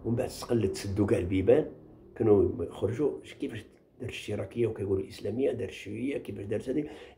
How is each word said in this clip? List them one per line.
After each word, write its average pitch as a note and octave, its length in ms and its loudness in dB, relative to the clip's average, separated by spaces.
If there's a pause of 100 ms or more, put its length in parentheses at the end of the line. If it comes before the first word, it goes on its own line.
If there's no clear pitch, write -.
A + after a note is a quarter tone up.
ومن A#2 120 0
بعد A2 100 0
استقلت A2 500 0
سدوا G2 300 0
كاع G#2+ 120 4
البيبان، F#2+ 540 4 (440)
كانوا G#2 480 6
يخرجوا، A#2+ 560 -2 (200)
كيفاش B2 200 -6
دارت - 500 -14
الاشتراكيه G#2 560 -2
وكيقولوا G2 360 0
الاسلاميه، A#2 500 -2
دارت - 180 -4
الشيوعيه، A#2+ 480 -6
كيفاش G#2 260 -8
دارت A2+ 240 -4
هذه، D3 220 -2 (280)